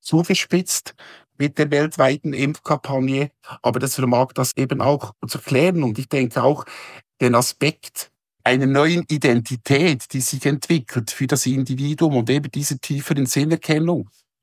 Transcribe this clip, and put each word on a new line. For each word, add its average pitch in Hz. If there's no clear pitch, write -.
zugespitzt -
mit 143
der 151
weltweiten 147
Impfkampagne. 139
Aber 120
das 131
vermag 127
das 127
eben 131
auch 139
zu -
klären. 165
Und 113
ich 135
denke 131
auch 147
den 123
Aspekt -
einer 127
neuen 156
Identität, 139
die 135
sich 127
entwickelt 135
für -
das 131
Individuum 135
und 117
eben 143
diese 143
tieferen 143
Sinnerkennung. 156